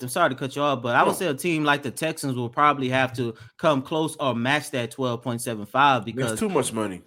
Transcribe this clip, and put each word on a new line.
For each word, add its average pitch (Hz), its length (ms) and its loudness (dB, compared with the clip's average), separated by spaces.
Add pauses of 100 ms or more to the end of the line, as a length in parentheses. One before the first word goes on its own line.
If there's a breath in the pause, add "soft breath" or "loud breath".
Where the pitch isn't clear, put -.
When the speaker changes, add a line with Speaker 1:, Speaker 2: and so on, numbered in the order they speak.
Speaker 1:
I'm 123 60 -8
sorry 170 220 2
to 131 40 -4
cut 131 200 -8
you 143 60 -4
off, 139 220 0
but 120 140 0
I 156 80 6
would 175 80 2
Speaker 2:
No. - 40 -4
Speaker 1:
say 190 120 -2
a 143 60 0
team 160 300 -2
like 143 200 2
the 123 60 -2
Texans 147 440 -4
will 120 140 -4
probably 139 400 2
have 127 260 2
to 120 200 -4 (220 loud breath)
come 151 240 2
close 156 360 -2
or 135 180 0
match 135 380 0
that 120 180 -2
twelve 120 320 -4
point 117 180 -4
seven 110 240 -6
five 131 400 4
Speaker 2:
That's 113 120 -8
Speaker 1:
because 117 220 -2
Speaker 2:
too 220 100 -2
much 139 240 0
money. 104 340 -4